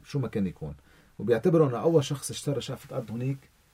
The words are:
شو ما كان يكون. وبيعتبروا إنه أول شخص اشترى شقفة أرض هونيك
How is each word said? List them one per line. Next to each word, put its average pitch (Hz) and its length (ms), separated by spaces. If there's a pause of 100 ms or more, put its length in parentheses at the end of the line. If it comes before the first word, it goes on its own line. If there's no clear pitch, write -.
شو - 140
ما 120 100
كان 98 180
يكون. 78 280 (440)
وبيعتبروا 147 500
إنه 120 100
أول 151 260
شخص - 260
اشترى 123 300
شقفة - 360
أرض 113 140
هونيك 131 400 (240)